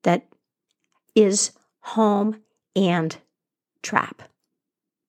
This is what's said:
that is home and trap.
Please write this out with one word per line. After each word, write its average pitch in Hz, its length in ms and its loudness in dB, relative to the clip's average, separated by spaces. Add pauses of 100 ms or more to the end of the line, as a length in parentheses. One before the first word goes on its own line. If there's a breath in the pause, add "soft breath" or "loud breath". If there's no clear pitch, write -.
that 175 240 0 (880)
is 202 360 2 (280)
home 214 600 -2 (340)
and 175 420 -2 (640)
trap. - 400 -4 (880)